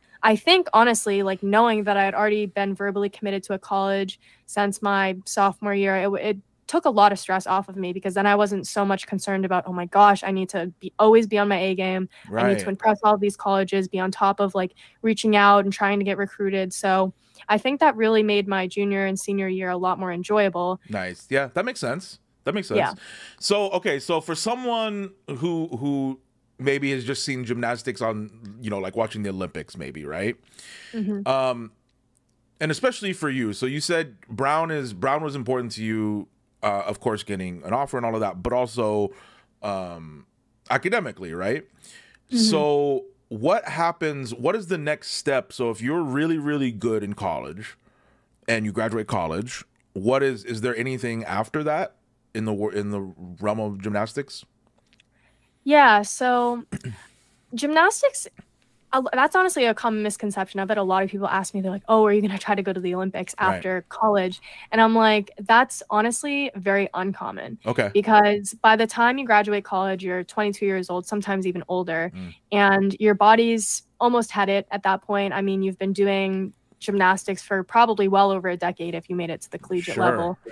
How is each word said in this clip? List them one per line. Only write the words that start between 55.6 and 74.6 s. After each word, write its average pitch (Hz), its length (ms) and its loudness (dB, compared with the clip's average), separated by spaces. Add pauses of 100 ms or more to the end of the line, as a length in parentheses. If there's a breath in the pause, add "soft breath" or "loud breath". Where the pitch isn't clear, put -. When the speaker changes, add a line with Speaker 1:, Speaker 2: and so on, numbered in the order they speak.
Speaker 1:
Yeah, 269 380 8
so 240 720 0
<clears throat> - 800 -16
gymnastics, 320 720 2 (680)
a 262 40 2
l-, 262 160 0
that's 269 240 2
honestly 359 300 4
a 220 80 4
common 220 280 -2
misconception. 202 580 -4
I 190 40 -4
bet 208 140 0
a 202 40 0
lot 190 220 2
of 190 60 -4
people 196 180 -4
ask 190 260 -4
me, 196 60 -2
they're 185 100 -4
like, 196 180 -6
"Oh, 220 180 6
are 208 60 4
you 208 100 4
gonna 196 160 -2
try 214 160 -2
to 196 80 0
go 190 100 -4
to 185 80 -6
the 180 140 -2
Olympics 185 460 -6
Speaker 2:
Right. 190 60 2 (100)
Speaker 1:
after 180 320 -4
college?" 196 520 0 (320 loud breath)
And 220 80 4
I'm 226 140 6
like, 214 440 4
"That's 233 520 4
honestly 262 680 0
very 196 380 0
uncommon." 185 720 -6
Speaker 2:
Okay. 113 260 0
Speaker 1:
Because 208 680 4
by 220 140 6
the 226 100 2
time 240 320 0
you 269 80 -6
graduate 208 380 2
college, 190 400 -2
you're 180 200 -4
twenty-two 208 420 -2
years 185 240 -2
old, 180 160 -4
sometimes 196 400 -4
even 180 220 -4
older, 175 460 -4
Speaker 2:
Mm. 180 200 -12 (180)
Speaker 1:
and 196 460 4
your 208 160 4
body's 226 680 4 (180)
almost 240 300 2
had 202 180 0
it 196 220 0